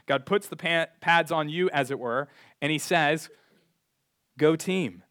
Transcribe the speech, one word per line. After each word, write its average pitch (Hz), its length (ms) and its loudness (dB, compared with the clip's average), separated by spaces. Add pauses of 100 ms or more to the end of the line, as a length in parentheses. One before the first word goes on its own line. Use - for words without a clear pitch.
God 139 180 0
puts 202 220 0
the - 80 -12
pa-, 165 320 -2 (140)
pads 165 300 4
on 156 180 0
you, 180 200 0
as 139 220 -2
it 131 80 -6
were, 123 300 -4 (320)
and 143 100 -2
he 156 80 0
says, 156 500 0 (1080)
"Go 151 180 4
team. 160 560 -4